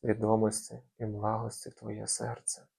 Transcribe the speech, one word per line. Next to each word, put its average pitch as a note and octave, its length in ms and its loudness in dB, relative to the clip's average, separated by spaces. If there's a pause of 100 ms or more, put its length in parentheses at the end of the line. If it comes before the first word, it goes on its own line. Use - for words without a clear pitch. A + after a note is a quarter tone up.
свідомості A2 800 2 (160)
і A#2+ 60 -4
благості A2 680 -2
в - 40 -20
твоє G#2+ 320 -8
серце - 600 -4 (120)